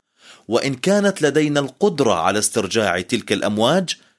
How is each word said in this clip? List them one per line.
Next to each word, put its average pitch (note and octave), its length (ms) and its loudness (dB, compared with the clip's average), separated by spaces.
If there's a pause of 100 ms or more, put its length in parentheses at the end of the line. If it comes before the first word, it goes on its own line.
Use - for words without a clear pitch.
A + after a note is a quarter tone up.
(480)
وإن B2 260 -2
كانت G3 480 0
لدينا D3 380 2
القدرة C#3 540 0
على F#2 240 0
استرجاع G2 640 0
تلك G#2 320 -4
الأمواج، A#2 640 0 (220)